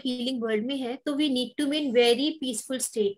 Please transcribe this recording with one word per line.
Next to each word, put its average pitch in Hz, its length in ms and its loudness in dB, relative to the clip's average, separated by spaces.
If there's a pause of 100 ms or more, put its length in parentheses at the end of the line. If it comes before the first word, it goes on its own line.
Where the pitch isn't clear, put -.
healing 247 380 -4
world 220 240 0
में 277 100 -2
है, 254 200 -4
तो 294 160 -4
we 294 180 2
need 254 340 -2
to 277 80 0
be 302 140 0
in 233 100 0
very 240 360 6 (120)
peaceful 254 440 -4
state, 202 300 0